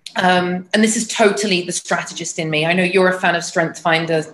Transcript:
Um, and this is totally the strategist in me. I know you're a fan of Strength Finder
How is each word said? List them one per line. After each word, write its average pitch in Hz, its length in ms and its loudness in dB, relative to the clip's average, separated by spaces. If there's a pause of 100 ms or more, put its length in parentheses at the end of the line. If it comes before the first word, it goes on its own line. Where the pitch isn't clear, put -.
(160)
Um, 180 580 0
and 214 100 4
this 220 120 2
is 233 120 -2
totally 202 540 2
the 175 100 -8
strategist 170 680 -6
in 160 100 -4
me. 151 160 0
I 165 80 0
know 185 100 2
you're 185 260 4
a 185 100 -2
fan 175 160 2
of 170 80 -4
Strength 165 360 -2
Finder 160 440 0 (100)